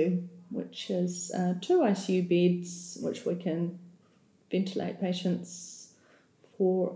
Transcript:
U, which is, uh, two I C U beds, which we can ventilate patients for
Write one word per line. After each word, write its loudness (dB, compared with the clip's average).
U, 2
which -8
is, -2
uh, 0
two 4
I 4
C 0
U 4
beds, 2
which -4
we 0
can -2
ventilate -2
patients -4
for 2